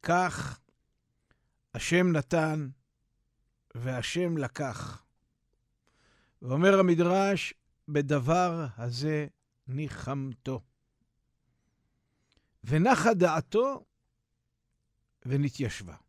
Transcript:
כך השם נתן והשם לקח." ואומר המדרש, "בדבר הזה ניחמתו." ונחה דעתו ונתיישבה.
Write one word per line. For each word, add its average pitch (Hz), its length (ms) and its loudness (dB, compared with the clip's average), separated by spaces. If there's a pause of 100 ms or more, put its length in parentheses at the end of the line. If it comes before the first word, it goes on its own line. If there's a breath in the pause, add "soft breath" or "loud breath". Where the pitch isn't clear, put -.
כך 170 580 -2 (1120)
השם 175 380 2
נתן 156 560 0 (1040)
והשם 131 640 -4
לקח." - 680 -8 (1400)
ואומר 175 360 6
המדרש, 180 760 2 (340)
"בדבר 147 800 0 (100)
הזה 139 500 -4 (420)
ניחמתו." 131 920 -8 (2000)
ונחה 214 500 4
דעתו 196 680 0 (1400)
ונתיישבה. 123 680 -4 (120)